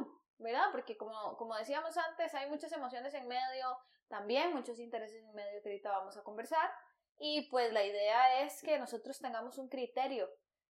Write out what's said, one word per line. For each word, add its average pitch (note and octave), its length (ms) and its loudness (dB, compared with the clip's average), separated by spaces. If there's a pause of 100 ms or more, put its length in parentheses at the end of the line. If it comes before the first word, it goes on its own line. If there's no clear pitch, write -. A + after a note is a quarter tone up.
(380)
¿verdad? A#3+ 340 2
Porque B3 240 -6
como, G#3+ 400 -8
como A3+ 200 -6
decíamos D4 420 -2
antes, E4 360 0
hay C#4 140 -2
muchas D4+ 240 -6
emociones C4 420 -4
en B3+ 140 -6
medio, B3+ 480 -2 (320)
también B3 460 2
muchos A#3+ 240 -4
intereses A3+ 440 -8
en G#3+ 120 -20
medio G#3 280 -8
que G#3+ 60 -8
ahorita G3+ 220 -4
vamos G3 260 -2
a G#3 60 -14
conversar, B3+ 480 0 (480)
y D4+ 320 0
pues A#3+ 220 4
la G#3+ 120 4
idea A3+ 580 6
es C#4+ 200 -4
que D4+ 160 4
nosotros A#3+ 400 -6
tengamos A#3+ 400 -6
un C4 100 -8
criterio B3+ 640 -2 (400)